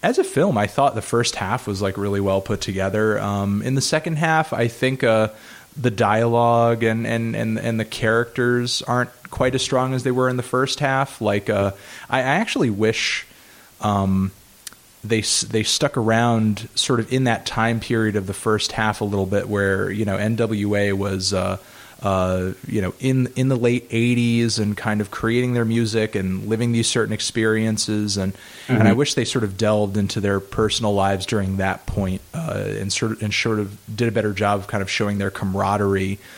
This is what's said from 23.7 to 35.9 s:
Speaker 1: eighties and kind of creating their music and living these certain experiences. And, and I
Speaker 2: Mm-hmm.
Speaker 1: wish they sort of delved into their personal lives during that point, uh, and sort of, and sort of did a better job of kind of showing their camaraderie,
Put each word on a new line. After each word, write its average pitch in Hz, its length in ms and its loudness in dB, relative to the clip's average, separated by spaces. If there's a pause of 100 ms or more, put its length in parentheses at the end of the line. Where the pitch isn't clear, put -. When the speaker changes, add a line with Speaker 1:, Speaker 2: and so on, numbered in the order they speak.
Speaker 1:
eighties 117 680 2
and 104 180 0
kind 107 240 -2
of 98 80 -2
creating 123 440 0
their 120 120 2
music 110 500 0
and 95 320 -2
living 113 240 0
these 117 160 2
certain 107 260 0
experiences. 107 1040 0
And, 95 160 0 (340)
and 113 160 2
I - 40 -2
Speaker 2:
Mm-hmm. 113 100 4
Speaker 1:
wish 139 180 0
they 117 100 0
sort 117 180 -2
of 98 140 -6
delved 107 400 0
into 101 220 -2
their 98 200 0
personal 107 540 -2
lives 98 320 0
during 95 320 0
that 95 280 -2
point, 92 360 -2 (120)
uh, 151 300 -4 (160)
and 101 120 -4
sort 110 220 -2
of, - 100 -8
and 107 100 -2
sort 110 260 0
of 101 180 -6 (180)
did 117 120 0
a 113 40 0
better 107 220 0
job 101 260 0
of 98 80 -10
kind 104 140 -2
of 95 100 -4
showing 101 280 0
their 98 120 -2
camaraderie, 98 880 0 (180)